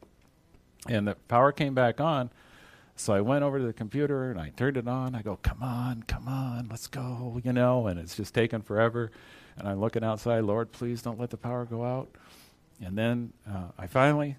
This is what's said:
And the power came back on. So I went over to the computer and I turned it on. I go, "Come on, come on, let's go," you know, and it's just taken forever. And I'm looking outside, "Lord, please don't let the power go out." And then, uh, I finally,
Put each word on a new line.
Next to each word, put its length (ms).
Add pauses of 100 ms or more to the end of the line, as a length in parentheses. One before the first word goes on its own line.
(880)
And 200
the 80 (100)
power 240
came 240
back 260
on. 300 (640)
So 180
I 100
went 200
over 160
to 60
the 80
computer 580
and 100
I 100
turned 260
it 100
on. 300
I 60
go, 200
"Come 200
on, 420
come 240
on, 420
let's 160
go," 560
you 100
know, 360
and 100
it's 180
just 180
taken 280
forever. 480 (480)
And 80
I'm 140
looking 240
outside, 400
"Lord, 260
please 320
don't 160
let 120
the 60
power 280
go 200
out." 240 (760)
And 120
then, 360 (160)
uh, 200 (100)
I 80
finally, 520